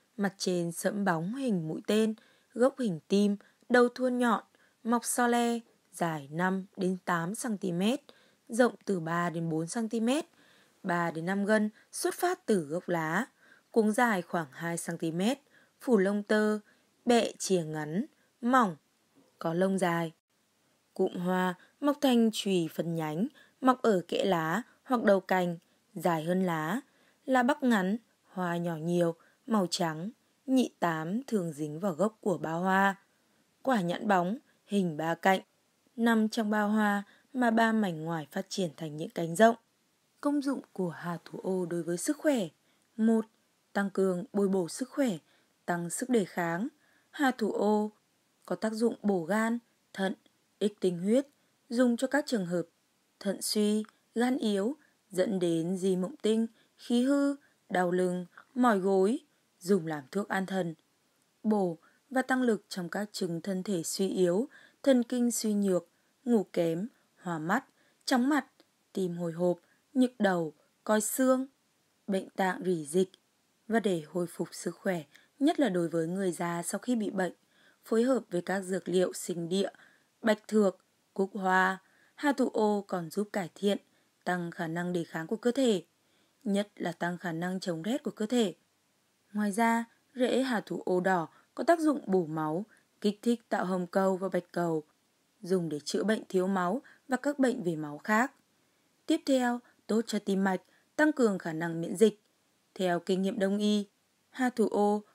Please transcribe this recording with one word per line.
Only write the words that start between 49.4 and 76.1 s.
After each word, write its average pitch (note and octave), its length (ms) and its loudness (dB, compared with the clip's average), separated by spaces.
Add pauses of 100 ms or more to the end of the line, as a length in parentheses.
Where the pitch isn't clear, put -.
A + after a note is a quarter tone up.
thận, F#3+ 220 -2 (440)
ích G#3 220 -2
tinh F3+ 180 0
huyết, A3 300 2 (400)
dùng A#3+ 280 2
cho C4 100 -2
các D4 200 -2
trường G3 200 -2
hợp F3 160 -2 (580)
thận - 220 -4
suy, G#3+ 420 0 (300)
gan B3+ 240 0
yếu, G#3+ 380 -2 (340)
dẫn F#3+ 280 0
đến E3+ 380 0
di F#3 200 0
mộng F#3 260 -2
tinh, A3 240 2 (300)
khí A#3+ 260 0
hư, C#4+ 340 2 (320)
đau F3+ 220 0
lưng, F3+ 360 0 (280)
mỏi B3 240 4
gối, G3 400 2 (400)
dùng F3 280 0
làm D3+ 240 -6
thuốc G3+ 180 -4
an F#3+ 180 -2
thần. F3 280 -2 (680)
Bổ G3 360 0 (320)
và B3+ 120 0
tăng B3+ 200 0
lực A3+ 260 2
trong G3 200 -8
các G#3 240 -6
chứng E3+ 280 -4
thân F#3 220 -4
thể F3+ 200 -2
suy F#3+ 260 -2
yếu, F#3+ 400 2 (340)
thần B3+ 200 4
kinh A#3+ 280 -2
suy A3 220 -2
nhược, G3 360 0 (360)
ngủ A#3 280 2
kém, E3+ 360 -2 (340)
hoa E3+ 160 -4
mắt, F#3 260 -2 (400)
chóng B3+ 240 2
mặt, C#4+ 180 0 (460)
tim F3+ 240 -4
hồi E3+ 160 -4
hộp, F3 260 0 (360)
nhức B3+ 240 4
đầu, F3 340 2 (320)
coi G#3+ 160 4
xương, C4 460 2 (600)
bệnh F#3+ 240 -2
tạng F#3+ 340 -2
rỉ E3+ 220 -2
dịch. F#3 240 0 (580)
Và A3 120 2
để F3+ 220 0 (100)
hồi F3 140 -4
phục E3+ 260 -8
sức - 240 -10
khỏe, F3 260 -4 (360)
nhất D#4 220 2
là B3+ 80 4
đối F3 200 0
với D#3+ 180 -2
người F#3 260 -2